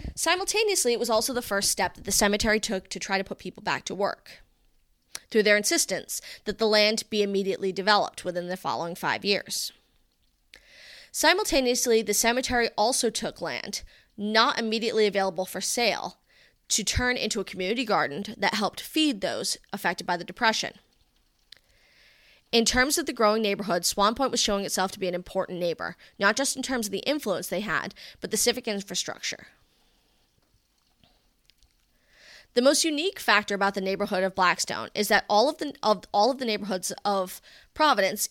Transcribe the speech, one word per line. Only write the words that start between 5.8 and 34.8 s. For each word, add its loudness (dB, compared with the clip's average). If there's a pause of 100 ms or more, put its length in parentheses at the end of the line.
that -6
the 2
land 4
be 2
immediately 0
developed -4
within -6
the -6
following -6
five -4
years. -4 (1400)
Simultaneously, 2
the -2
cemetery 0 (100)
also 2
took -6
land, -8 (340)
not 2
immediately 0
available -2
for -10
sale, -2 (500)
to 0
turn 0
into -4
a -4
community -4
garden 0 (120)
that 0
helped -2
feed 0
those -4 (160)
affected -4
by 0
the -8
Depression. -2 (1800)
In 6
terms 2
of -2
the -4
growing 4
neighborhood, 0
Swan 2
Point 0
was 0
showing 0
itself -2
to -14
be -4
an -2
important -6
neighbor, -4 (220)
not 2
just -2
in -6
terms -4
of -12
the -4
influence -2
they -2
had, -4 (260)
but -10
the -2
civic 0
infrastructure. -6 (3000)
The 6
most 6
unique -2
factor 4
about 2
the -4
neighborhood -2
of 0
Blackstone 2